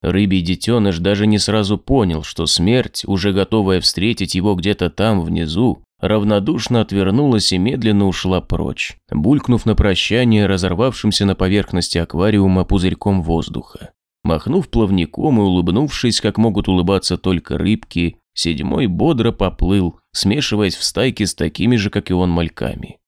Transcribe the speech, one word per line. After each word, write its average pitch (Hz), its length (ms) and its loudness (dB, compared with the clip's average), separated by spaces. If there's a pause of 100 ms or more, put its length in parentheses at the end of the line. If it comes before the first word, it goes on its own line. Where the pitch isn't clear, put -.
Рыбий 95 400 0
детёныш 95 580 0
даже 101 280 2
не 107 120 4
сразу 104 380 0
понял, 92 460 0
что - 220 -6
смерть, 101 600 0
уже 98 280 0
готовая 95 480 0
встретить 98 540 -2
его 98 200 0
где-то 90 340 -2
там 101 320 0
внизу, 85 640 -2 (160)
равнодушно 107 840 0
отвернулась 107 720 0
и 95 60 0
медленно 104 500 2
ушла 92 320 -2
прочь, - 580 -6 (140)
булькнув 120 540 0
на 110 100 2
прощание 107 720 2
разорвавшимся 98 800 0
на 98 100 2
поверхности 92 640 0
аквариума 92 680 2
пузырьком 92 600 0
воздуха. - 680 -6 (320)
Махнув 110 460 -2
плавником 107 720 0
и 104 40 4
улыбнувшись, 98 760 0
как 107 160 -2
могут 110 300 0
улыбаться 92 500 0
только 85 400 -2
рыбки, 85 600 -2 (160)
седьмой 87 540 -2
бодро 117 440 0
поплыл, 92 680 0 (120)
смешиваясь 107 640 0
в - 80 -10
стайке 110 420 -2
с - 100 -6
такими 101 400 0
же, 104 140 0
как - 200 -4
и 92 40 0
он, 90 160 2
мальками. 82 680 -4 (100)